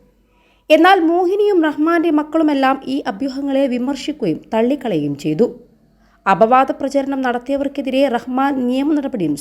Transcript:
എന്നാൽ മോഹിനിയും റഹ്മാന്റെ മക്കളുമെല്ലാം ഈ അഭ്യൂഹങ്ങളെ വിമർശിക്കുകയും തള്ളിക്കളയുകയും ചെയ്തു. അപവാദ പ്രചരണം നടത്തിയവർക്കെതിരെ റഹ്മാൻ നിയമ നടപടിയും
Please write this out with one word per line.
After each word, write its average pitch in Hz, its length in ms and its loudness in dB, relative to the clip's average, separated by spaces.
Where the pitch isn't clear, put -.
എന്നാൽ 359 300 6
മോഹിനിയും 359 640 2
റഹ്മാന്റെ 311 480 0
മക്കളുമെല്ലാം 294 760 2
ഈ 269 220 -4
അഭ്യൂഹങ്ങളെ 269 600 -2
വിമർശിക്കുകയും 247 720 -4
തള്ളിക്കളയുകയും 220 640 0
ചെയ്തു. 156 300 0
അപവാദ 254 400 4
പ്രചരണം 277 500 -2
നടത്തിയവർക്കെതിരെ 262 880 -2
റഹ്മാൻ 254 600 -2
നിയമ 277 260 0
നടപടിയും 254 480 -2